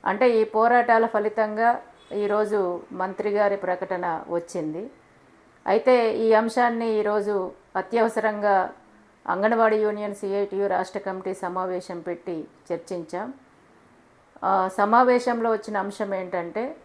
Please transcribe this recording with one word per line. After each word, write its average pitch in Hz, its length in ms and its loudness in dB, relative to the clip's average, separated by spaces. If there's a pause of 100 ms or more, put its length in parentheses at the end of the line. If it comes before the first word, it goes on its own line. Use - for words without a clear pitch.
అంటే 240 260 4
ఈ 220 140 4
పోరాటాల 233 640 4
ఫలితంగా 220 720 0 (320)
ఈరోజు 208 680 0 (120)
మంత్రి 190 380 -4
గారి 202 260 2
ప్రకటన 180 720 -4
వచ్చింది. 170 640 -6 (760)
అయితే 226 500 2
ఈ 220 160 2
అంశాన్ని 233 580 2
ఈరోజు 208 640 -2 (240)
అత్యవసరంగా 208 960 0 (580)
అంగన్వాడీ 220 480 2
యూనియన్ 208 380 -2
సిఐటియు 202 520 -2
రాష్ట్ర 180 320 -2
కమిటీ 190 360 -6
సమావేశం 180 680 -6
పెట్టి 170 460 -8 (260)
చర్చించాం. 180 640 -8 (1080)
ఆ, 190 240 2 (100)
సమావేశంలో 233 760 4
వచ్చిన 214 240 -4
అంశం 196 380 -4
ఏంటంటే 185 720 -6